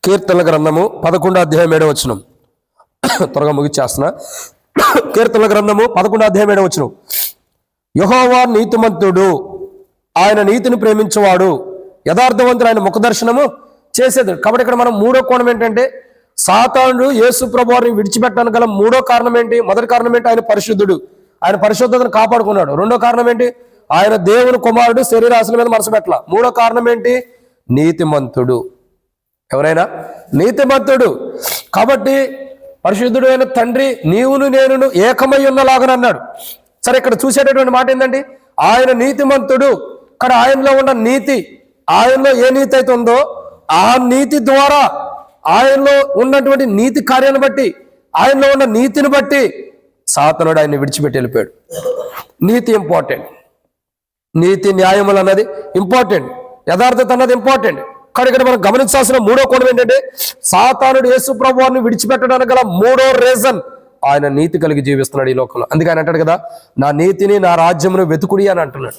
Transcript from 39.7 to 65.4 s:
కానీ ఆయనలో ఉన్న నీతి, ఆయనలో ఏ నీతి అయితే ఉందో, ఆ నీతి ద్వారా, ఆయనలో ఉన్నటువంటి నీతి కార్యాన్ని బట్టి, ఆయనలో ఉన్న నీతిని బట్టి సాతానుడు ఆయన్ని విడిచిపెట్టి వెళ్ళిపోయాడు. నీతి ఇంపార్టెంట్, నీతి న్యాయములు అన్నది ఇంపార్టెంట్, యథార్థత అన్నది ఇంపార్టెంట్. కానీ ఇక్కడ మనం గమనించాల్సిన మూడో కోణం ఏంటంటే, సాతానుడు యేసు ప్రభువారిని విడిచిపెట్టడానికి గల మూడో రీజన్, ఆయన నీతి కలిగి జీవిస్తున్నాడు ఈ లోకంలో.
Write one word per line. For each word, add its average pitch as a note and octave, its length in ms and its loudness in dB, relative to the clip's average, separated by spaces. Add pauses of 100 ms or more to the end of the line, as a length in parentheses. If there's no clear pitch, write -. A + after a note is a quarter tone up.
కానీ B3+ 120 0
ఆయనలో C4+ 380 2
ఉన్న C4+ 200 2
నీతి, A#3+ 680 -2 (280)
ఆయనలో C4 460 2 (100)
ఏ C4 40 4
నీతి C4+ 260 0
అయితే B3+ 160 0
ఉందో, A#3+ 560 -2 (220)
ఆ G3 260 2 (100)
నీతి C4+ 320 0
ద్వారా, C#4 720 0 (360)
ఆయనలో C#4 760 2
ఉన్నటువంటి C4+ 460 0
నీతి A3 360 0
కార్యాన్ని C4+ 380 0
బట్టి, C4+ 340 -2 (420)
ఆయనలో C4+ 360 2
ఉన్న C4+ 120 2
నీతిని B3+ 440 0
బట్టి C#4 640 -2 (360)
సాతానుడు D#3 520 0
ఆయన్ని D3 160 0
విడిచిపెట్టి C3+ 420 -4
వెళ్ళిపోయాడు. B2 320 -4 (920)
నీతి A#3 300 0
ఇంపార్టెంట్, D#3+ 540 -2 (1120)
నీతి F#3+ 360 0
న్యాయములు G3 460 2
అన్నది F#3+ 240 0 (340)
ఇంపార్టెంట్, F#3+ 560 -2 (380)
యథార్థత B3 420 0
అన్నది B3 200 2
ఇంపార్టెంట్. A3+ 480 0 (360)
కానీ B3+ 140 2
ఇక్కడ B3+ 120 2
మనం B3 240 2
గమనించాల్సిన B3+ 500 2
మూడో B3+ 320 2
కోణం B3+ 200 2
ఏంటంటే, B3 440 0 (320)
సాతానుడు C4 640 2
యేసు C4 240 0
ప్రభువారిని C4 480 0
విడిచిపెట్టడానికి B3 720 0
గల B3+ 40 4 (100)
మూడో B3+ 460 2
రీజన్, B3 480 2 (440)
ఆయన C#3+ 240 0
నీతి D#3 300 -2
కలిగి D3+ 220 -2
జీవిస్తున్నాడు C3+ 500 -2
ఈ B2+ 40 0
లోకంలో. B2 380 -4